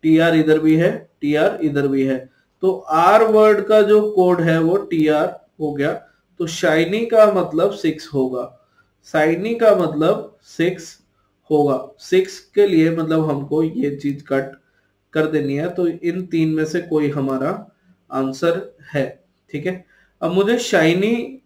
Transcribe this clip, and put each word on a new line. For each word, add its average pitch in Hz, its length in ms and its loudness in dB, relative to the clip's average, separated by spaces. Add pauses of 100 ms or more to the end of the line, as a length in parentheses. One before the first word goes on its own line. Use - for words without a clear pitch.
टीआर 160 320 4
इधर 156 240 4
भी 156 160 4
है, 175 160 2 (300)
टीआर 147 400 0
इधर 143 260 -2
भी 135 160 0
है, 135 140 -2 (460)
तो 190 80 2 (180)
R 180 340 4
word 214 420 4
का 214 160 4
जो 208 200 4 (100)
code 180 300 2
है 165 180 2
वो 165 180 0
टीआर 156 500 0 (320)
हो 151 140 -4
गया, 143 180 -2 (480)
तो 170 80 -4
shiny 165 580 0
का 226 280 6
मतलब 180 380 0
सिक्स - 420 -6
होगा, 127 300 -4 (680)
Shiny 170 420 0
का 220 200 4
मतलब 160 600 -2 (100)
सिक्स - 500 -6 (520)
होगा। 143 300 2 (200)
सिक्स - 400 -2 (160)
के 202 120 4
लिए 160 240 4
मतलब 160 380 -2
हमको 143 340 -2
ये 143 320 -4
चीज 143 320 -8
cut 135 240 -4 (600)
कर 156 140 0
देनी 139 280 -2
है, 156 140 -4
तो 180 180 -4
इन 175 380 -6
तीन 160 240 -2
में 156 160 -2
से 170 160 -4
कोई 151 280 -2
हमारा 139 640 -4 (380)
answer 135 520 -4 (320)
है, 135 140 -2 (460)
ठीक 147 120 -8
है। 185 180 -8 (380)
अब 165 100 -2
मुझे 202 280 2
shiny 196 880 0